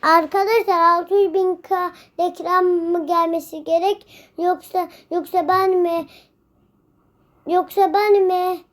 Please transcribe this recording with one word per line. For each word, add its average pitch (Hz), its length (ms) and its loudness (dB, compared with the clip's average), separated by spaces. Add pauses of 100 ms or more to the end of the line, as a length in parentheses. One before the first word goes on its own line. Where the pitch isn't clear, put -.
Arkadaşlar, 339 960 2
altı 349 160 -4
yüz 392 200 2
bin 370 220 0
K 359 360 -4 (280)
reklam 349 460 0
mı 339 400 0
gelmesi 330 580 -2
gerek? 349 720 -4
Yoksa, 349 500 -4 (220)
yoksa 339 380 -4
ben 381 220 2
mi? 339 360 0 (1400)
Yoksa 359 480 0
ben 403 280 4
mi? 370 360 -2 (140)